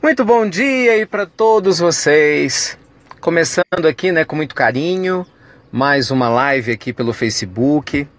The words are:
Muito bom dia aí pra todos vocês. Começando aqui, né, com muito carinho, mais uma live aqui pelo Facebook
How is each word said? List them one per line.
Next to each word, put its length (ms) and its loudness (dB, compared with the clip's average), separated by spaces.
Muito 220 2
bom 240 2
dia 460 0
aí 120 2
pra 200 -4
todos 540 0
vocês. 960 0
Começando 640 0
aqui, 280 0
né, 100 2
com 140 -6
muito 180 -6
carinho, 720 -2
mais 400 0
uma 200 0
live 420 0
aqui 220 -6
pelo 180 -4
Facebook 960 -2